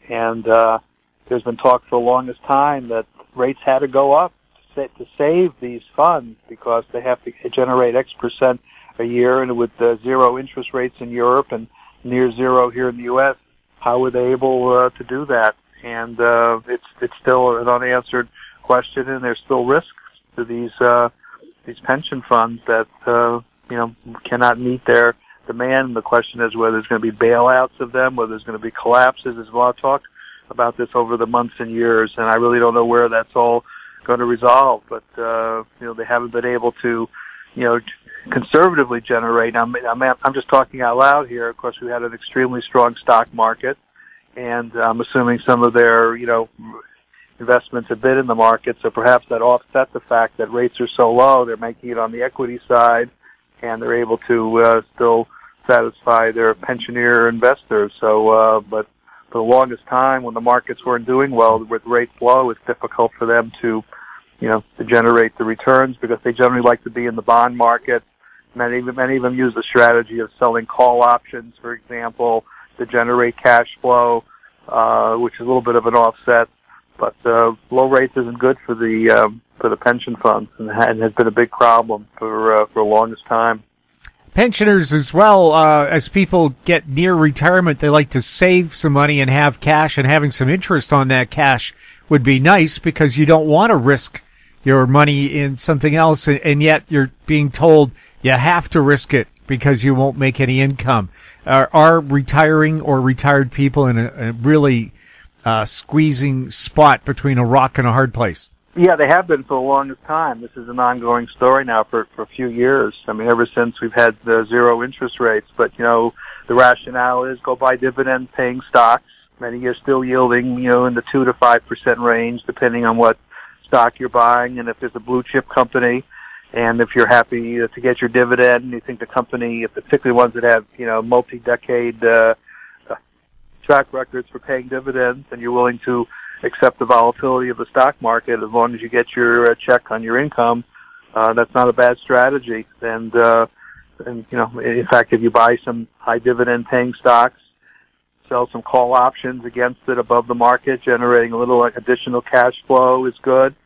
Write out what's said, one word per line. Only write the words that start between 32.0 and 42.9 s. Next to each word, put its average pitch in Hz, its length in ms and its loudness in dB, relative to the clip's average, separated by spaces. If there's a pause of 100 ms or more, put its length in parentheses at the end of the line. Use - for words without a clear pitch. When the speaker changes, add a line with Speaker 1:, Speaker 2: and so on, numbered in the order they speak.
Speaker 1:
and 117 100 -4
I 113 80 0
really 120 260 0
don't 117 140 2
know 120 100 2
where 120 240 2
that's 113 260 -4
all 120 300 0 (400)
gonna 120 200 -2
resolve. 120 640 2
But, 113 160 -14 (140)
uh, 113 460 -6 (160)
you 123 60 -14
know, 117 60 -12
they 113 120 -12
haven't 120 260 -4
been 120 140 -6
able 120 280 -2 (100)
to, 117 260 -4 (460)
you 127 100 -6
know, 120 160 0 (500)
conservatively 135 720 0
generate. 117 560 -2
I'm, 117 180 -2
I'm, 123 280 -6
I'm 135 320 -2
just 135 140 -8
talking 135 340 0
out 120 140 -2
loud 139 320 2
here. 120 200 -8
Of 117 80 -12
course, - 240 -10
we 123 80 -12
had 120 140 -8
an 117 100 -8
extremely 127 500 -4
strong 120 340 0